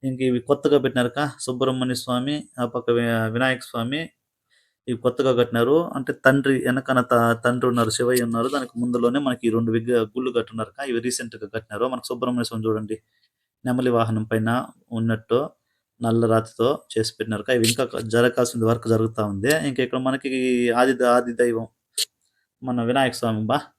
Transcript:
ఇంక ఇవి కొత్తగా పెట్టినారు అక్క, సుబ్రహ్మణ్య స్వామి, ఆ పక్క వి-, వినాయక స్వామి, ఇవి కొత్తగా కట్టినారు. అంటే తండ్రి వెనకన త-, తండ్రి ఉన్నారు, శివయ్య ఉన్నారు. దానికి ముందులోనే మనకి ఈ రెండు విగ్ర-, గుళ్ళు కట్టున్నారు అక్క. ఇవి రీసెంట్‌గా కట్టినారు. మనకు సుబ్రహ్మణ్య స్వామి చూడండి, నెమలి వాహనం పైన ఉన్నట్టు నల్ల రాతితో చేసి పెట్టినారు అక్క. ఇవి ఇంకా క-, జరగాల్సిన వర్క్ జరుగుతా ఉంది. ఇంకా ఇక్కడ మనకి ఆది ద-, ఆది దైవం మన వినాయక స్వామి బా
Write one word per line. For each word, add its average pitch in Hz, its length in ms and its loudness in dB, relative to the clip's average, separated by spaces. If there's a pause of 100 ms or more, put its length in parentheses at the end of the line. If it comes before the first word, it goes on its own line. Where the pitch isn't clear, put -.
ఇంక 131 160 -4
ఇవి 127 200 2
కొత్తగా 143 380 2
పెట్టినారు 127 280 0
అక్క, 139 340 -4
సుబ్రహ్మణ్య 127 540 -2
స్వామి, 131 500 -4 (160)
ఆ 120 40 0
పక్క 120 260 -4
వి-, 117 420 0
వినాయక 123 300 -2
స్వామి, 135 460 -6 (800)
ఇవి 120 100 -4
కొత్తగా 127 340 2
కట్టినారు. 120 640 2
అంటే 135 180 -6
తండ్రి 135 420 4 (100)
వెనకన 127 360 0
త-, 117 440 4
తండ్రి 123 240 2
ఉన్నారు, 120 220 2
శివయ్య 123 320 2
ఉన్నారు. 117 260 -2
దానికి 135 300 -4
ముందులోనే 120 400 0
మనకి 127 280 -2
ఈ 113 40 4
రెండు 113 220 0
విగ్ర-, 117 300 2
గుళ్ళు 127 300 -4
కట్టున్నారు 113 360 -4
అక్క. 139 220 -10
ఇవి 117 100 -2
రీసెంట్‌గా 117 540 -8
కట్టినారు. 110 340 -4
మనకు 127 180 -6
సుబ్రహ్మణ్య 123 380 -2
స్వామి 110 220 -6
చూడండి, 107 320 -2 (640)
నెమలి 123 260 0
వాహనం 110 340 0
పైన 113 420 -2 (260)
ఉన్నట్టు 113 560 0 (540)
నల్ల 113 240 2
రాతితో 113 520 0 (200)
చేసి 110 200 -2
పెట్టినారు 107 220 -4
అక్క. 104 100 -6
ఇవి 120 180 4
ఇంకా 120 160 0
క-, - 120 -8
జరగాల్సిన 117 680 2
వర్క్ 113 240 2
జరుగుతా 110 360 2
ఉంది. 127 440 0
ఇంకా 131 140 -2
ఇక్కడ 127 160 -2
మనకి 131 320 -2 (400)
ఆది 127 220 4
ద-, 127 100 0
ఆది 120 300 4
దైవం 117 340 0 (960)
మన 123 200 -2
వినాయక 123 320 2
స్వామి 110 300 -2
బా 127 160 0 (180)